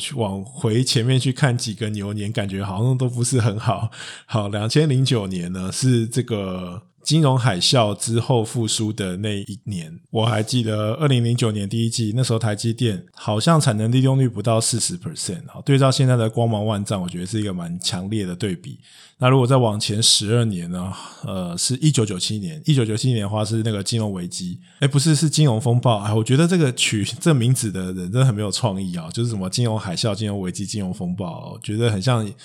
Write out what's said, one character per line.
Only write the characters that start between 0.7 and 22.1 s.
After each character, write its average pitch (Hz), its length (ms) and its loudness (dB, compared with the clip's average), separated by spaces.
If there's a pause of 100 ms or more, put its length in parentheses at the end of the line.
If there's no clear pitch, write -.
前 120 240 0
面 131 100 4
去 127 160 0
看 123 240 2
几 110 180 -6
个 107 160 -4
牛 104 220 -6
年， 104 200 -4
感 101 160 -2
觉 95 160 -4
好 95 180 -2
像 127 160 2
都 127 100 0
不 120 140 -2
是 123 180 2
很 104 160 2
好。 110 320 0 (380)
好， 104 220 -2
两 104 200 -2
千 151 200 4
零 135 160 2
九 113 240 0
年 90 240 -4
呢， 92 180 -4
是 117 380 2
这 120 160 -2
个 92 580 -6 (220)
金 156 160 2
融 131 180 4
海 113 220 0
啸 104 340 2
之 113 240 -2
后 117 240 2
复 113 240 -2
苏 107 240 -2
的 98 280 -4
那 104 200 -4
一 101 260 -10
年。 82 440 -10
我 110 160 0
还 110 180 2
记 123 200 0
得 107 320 0
二 160 120 0
零 127 160 4
零 117 140 2
九 113 160 2
年 101 160 -2
第 113 160 0
一 117 60 0
季， 110 260 -2
那 127 60 2
时 123 100 0
候 113 60 2
台 107 180 0
积 117 160 -2
电 110 400 -2
好 107 260 -2
像 160 220 4
产 127 160 2
能 110 160 0
利 131 80 4
用 131 180 4
率 135 80 4
不 104 140 -4
到 110 180 2
四 113 220 0
十 90 180 -4
percent， 82 480 -8
好， - 140 -16
对 139 160 4
照 135 160 6
现 131 160 4
在 127 80 6
的 113 140 2
光 117 180 0
芒 107 160 0
万 104 180 0
丈， 98 200 -2
我 90 40 -4
觉 87 140 -8
得 90 60 -6
是 107 120 -4
一 104 60 -2
个 101 80 -4
蛮 87 260 -8
强 95 300 -4
烈 104 160 -2
的 90 100 -6
对 92 220 -4
比。 120 240 -16 (380)
那 127 100 2
如 135 80 6
果 127 100 4
再 131 120 4
往 110 200 2
前 107 240 -2
十 107 320 2
二 120 120 4
年 87 240 -4
呢， 90 220 -4 (320)
呃， 92 340 -6
是 123 180 -2
一 151 140 4
九 117 160 2
九 101 120 -6